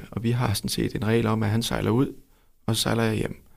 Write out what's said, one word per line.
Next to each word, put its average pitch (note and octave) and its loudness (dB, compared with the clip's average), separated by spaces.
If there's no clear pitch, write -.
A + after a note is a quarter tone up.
og G#2+ -6
vi A#2 2
har A#2+ 0
sådan - -4
set - -2
en - -4
regel A2+ 4
om, A2 0
at G#2 2
han A2+ 2
sejler A2 0
ud, B2 2
og A2+ 0
så A2 0
sejler A2+ 0
jeg A2 0
hjem. - -4